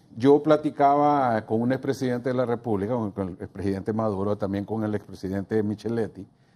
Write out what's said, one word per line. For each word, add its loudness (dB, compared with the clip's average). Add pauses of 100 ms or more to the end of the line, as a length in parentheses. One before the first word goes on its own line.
(180)
Yo 6
platicaba 2
con 0
un 0
expresidente -2
de -2
la 0
República, -2
con, -2
con -4
el -10
expresidente -4
Maduro, -2
también -4
con -4
el -2
expresidente -4
Micheletti, -6 (300)